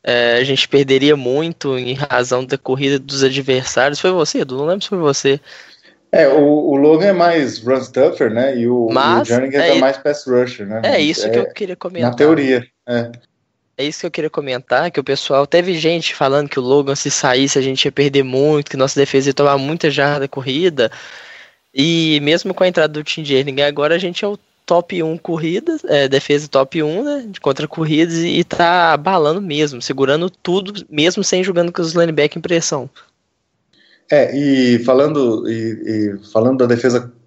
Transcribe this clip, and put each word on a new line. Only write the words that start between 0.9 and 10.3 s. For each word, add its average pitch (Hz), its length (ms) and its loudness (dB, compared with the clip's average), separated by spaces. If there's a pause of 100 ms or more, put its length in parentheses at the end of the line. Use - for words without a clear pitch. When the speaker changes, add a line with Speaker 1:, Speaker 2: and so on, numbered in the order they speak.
Speaker 1:
muito 139 600 -4
em 127 160 -6
razão 123 500 -2
da 131 140 -4
corrida 139 420 -2
dos 139 240 -4
adversários. 131 760 0
Foi 185 120 2
você, 180 280 0
Edu? 135 180 -4
Não 143 80 -4
lembro 190 180 -2
se - 60 -10
foi 196 80 -4
você. 143 420 0 (720)
Speaker 2:
É, 156 160 6
o, 147 160 6
o 147 320 2
Logan 156 300 4
é 196 80 4
mais 170 460 0
run 127 220 0
stuffer, 131 480 0
né? 123 280 0
E 117 100 0
o, 120 240 2
Speaker 1:
Mas 143 280 2
Speaker 2:
e - 20 0
o - 40 -2 (100)
Jernigan 135 260 0
Speaker 1:
é 170 80 2
Speaker 2:
tá 135 60 4
Speaker 1:
i-, 131 40 2
Speaker 2:
mais 135 180 2
pass 147 300 -4
rusher, 123 400 0